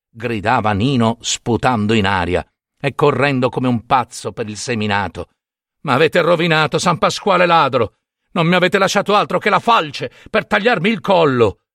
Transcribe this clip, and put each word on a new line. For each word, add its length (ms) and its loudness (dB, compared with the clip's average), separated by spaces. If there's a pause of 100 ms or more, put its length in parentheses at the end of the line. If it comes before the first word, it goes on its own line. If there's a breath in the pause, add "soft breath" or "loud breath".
gridava 640 -2
Nino 500 0
sputando 720 -2
in 120 2
aria 400 -2 (340)
e 140 -4
correndo 560 0
come 180 -4
un 180 -2
pazzo 460 -4
per 180 -10
il 80 -12
seminato. 720 -4 (520)
"Ma 120 -2
avete 280 2
rovinato 560 0
San 200 0
Pasquale 480 0
ladro! 500 0 (380)
Non 140 0
mi 80 2
avete 220 2
lasciato 380 0
altro 240 0
che 100 -2
la 100 2
falce 520 -2 (180 loud breath)
per 160 -2
tagliarmi 440 0
il 100 -2
collo!" 600 2 (140)